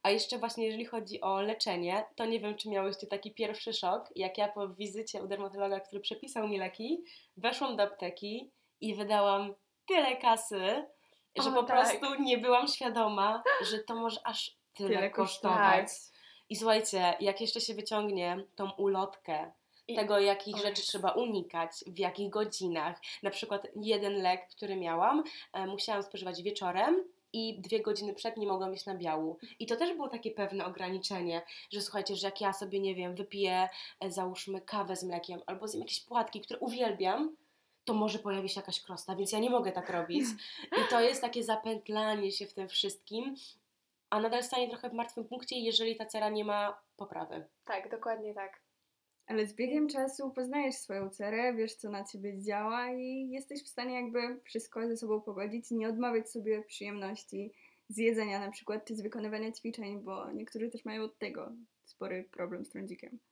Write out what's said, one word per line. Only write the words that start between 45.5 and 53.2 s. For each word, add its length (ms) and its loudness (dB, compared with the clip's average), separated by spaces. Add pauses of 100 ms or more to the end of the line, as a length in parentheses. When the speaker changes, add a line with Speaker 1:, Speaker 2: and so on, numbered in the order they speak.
Speaker 1:
jeżeli 380 2
ta 100 -6
cera 220 0
nie 160 0
ma 360 0 (160)
poprawy. 500 -8 (180)
Speaker 2:
Tak, 260 -6
dokładnie 440 -4
tak. 260 -10 (640)
Speaker 3:
Ale 200 0
z 80 -8
biegiem 340 2
czasu 420 -2
poznajesz 440 0
swoją 360 -4
cerę, 440 0
wiesz, 200 0
co 160 -8
na 140 -6
ciebie 380 -8
działa 480 -2
i 400 -4